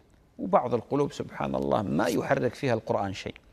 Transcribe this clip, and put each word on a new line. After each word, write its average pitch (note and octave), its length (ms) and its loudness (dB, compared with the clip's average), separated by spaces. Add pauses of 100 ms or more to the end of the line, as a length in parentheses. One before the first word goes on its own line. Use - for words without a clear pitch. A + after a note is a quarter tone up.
(400)
وبعض D3 340 2
القلوب C#3 380 0
سبحان - 440 -4
الله - 260 2
ما - 260 0
يحرك C3+ 460 0
فيها B2+ 200 -2
القرآن G#2+ 400 0
شيء، - 220 -8 (180)